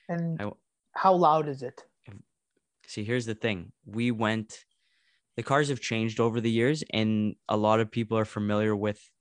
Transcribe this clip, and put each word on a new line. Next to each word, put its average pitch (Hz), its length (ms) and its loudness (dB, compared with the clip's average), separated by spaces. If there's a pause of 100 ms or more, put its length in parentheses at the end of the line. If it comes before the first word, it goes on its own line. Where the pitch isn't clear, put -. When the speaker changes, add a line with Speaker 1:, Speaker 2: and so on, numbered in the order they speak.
Speaker 1:
And 170 320 -4
Speaker 2:
I 202 40 -6
w- 208 120 -8 (380)
Speaker 1:
how 190 200 4
loud 156 340 4
is 139 140 -8
it? - 220 -12 (1000)
Speaker 2:
See, - 180 -8
here's 120 220 -2
the 113 80 -4
thing. 101 380 -4 (120)
We 117 260 -2
went, 110 540 -2 (720)
the 120 60 -4
cars 143 260 2
have 135 120 -2
changed 110 380 -2
over 117 220 2
the 113 100 0
years, 123 320 2 (100)
and 110 440 0 (120)
a 104 80 2
lot 107 220 4
of 110 120 0
people 113 280 -2
are 110 60 2
familiar 104 500 0
with 104 260 -2 (200)